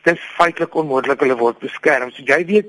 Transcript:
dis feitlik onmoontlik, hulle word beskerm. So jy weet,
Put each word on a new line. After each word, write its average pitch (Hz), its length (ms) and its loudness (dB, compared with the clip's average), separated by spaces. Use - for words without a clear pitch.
dis 170 180 2
feitlik - 540 -2
onmoontlik, 135 460 0
hulle 131 160 2
word 117 220 0
beskerm. 127 520 -2
So - 120 -20
jy 143 220 2
weet, 202 240 2